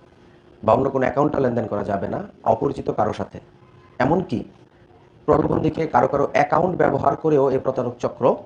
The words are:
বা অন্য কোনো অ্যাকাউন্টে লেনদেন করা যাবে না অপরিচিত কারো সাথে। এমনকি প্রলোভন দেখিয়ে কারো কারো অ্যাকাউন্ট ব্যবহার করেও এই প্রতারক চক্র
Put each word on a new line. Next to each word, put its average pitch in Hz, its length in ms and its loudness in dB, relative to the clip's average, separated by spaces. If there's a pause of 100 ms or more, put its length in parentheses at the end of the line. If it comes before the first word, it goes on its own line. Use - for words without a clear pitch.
(640)
বা 107 80 6
অন্য 131 180 2
কোনো 131 140 0
অ্যাকাউন্টে 143 360 0
লেনদেন 117 260 0
করা 104 180 -4
যাবে 101 240 -4
না 120 140 -6 (220)
অপরিচিত 139 460 -2
কারো 107 220 0
সাথে। 95 280 -10 (580)
এমনকি 139 460 0 (840)
প্রলোভন 156 320 2
দেখিয়ে 156 280 -2
কারো 127 220 2
কারো 139 240 0
অ্যাকাউন্ট 160 440 0
ব্যবহার 143 400 0
করেও 143 340 2
এই 131 80 0
প্রতারক 123 400 -4
চক্র 135 480 0